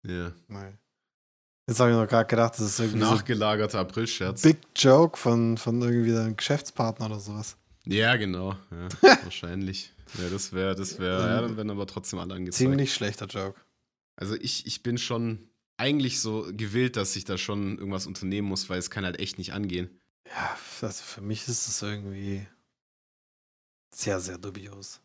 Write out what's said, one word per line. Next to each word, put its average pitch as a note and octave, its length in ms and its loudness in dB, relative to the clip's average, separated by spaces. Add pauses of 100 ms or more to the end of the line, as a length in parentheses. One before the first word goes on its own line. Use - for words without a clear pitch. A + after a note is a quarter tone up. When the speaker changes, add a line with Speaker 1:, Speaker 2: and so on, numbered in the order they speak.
Speaker 1:
Nee. F2+ 100 -8
Speaker 2:
Ja. F2 200 -4 (160)
Speaker 1:
Nee. G2 240 -14 (920)
Jetzt A#2 140 0
hab B2 80 10
ich A#2+ 60 8
noch A2 120 6
grad A#2 220 4
gedacht, A#2 260 4
das - 60 -6
ist G#2 200 0
irgendwie A2 200 0
so A2 140 6
Speaker 2:
Nachgelagerter G#2+ 640 0
Aprilscherz. A2+ 640 -2
Speaker 1:
Big D#3 160 8 (180)
Joke D3 420 8
von, A#2 380 4
von A#2 240 -2
irgendwie A#2+ 320 2
deinem A2+ 240 0
Geschäftspartner A#2 680 -2
oder G#2 140 -6
sowas. G#2 360 -10 (300)
Speaker 2:
Ja, A2 300 4
genau. F#2+ 400 -2 (140)
Ja, F2 180 -10 (140)
Speaker 1:
<laughs> - 220 10
Speaker 2:
wahrscheinlich. F#2+ 680 -8 (260)
Ja, F2+ 100 -4
das G2 240 -4
wär, F#2+ 220 0
das F#2+ 240 -6
wär, F#2 220 0
Speaker 1:
Ähm, A2+ 80 2
Speaker 2:
ja, A2 140 2
dann A2+ 140 -4
wären G#2+ 140 -4
aber G2+ 160 -4
trotzdem - 320 -6
alle F2+ 160 -8
angezeigt. F#2 240 -4
Speaker 1:
ziemlich C3+ 360 2
schlechter G2+ 320 -4
Joke. G2 340 -8 (560)
Speaker 2:
Also G2+ 180 -6
ich, - 320 -6
ich - 160 -8
bin A#2+ 160 -2
schon A#2 500 -4 (280)
eigentlich C3+ 440 0
so G#2+ 320 -4
gewillt, A2+ 440 0
dass G2+ 200 0
ich F#2+ 80 -8
da F#2 140 -4
schon G2+ 400 -4
irgendwas G2 280 -6
unternehmen G2 420 -4
muss, F#2 200 -4
weil F2+ 100 -2
es F2 120 -4
kann G2+ 140 -6
halt F2+ 140 -4
echt - 200 -8
nicht F2+ 160 -10
angehen. F2+ 460 -6 (280)
Speaker 1:
Ja, - 280 -6 (260)
also - 220 -8
für - 160 -14
mich G#2+ 280 -6
ist - 200 -4
es - 140 -4
irgendwie G2+ 640 -6 (1500)
sehr, G2 260 -2
sehr F2+ 180 -8
dubios. G2 680 -14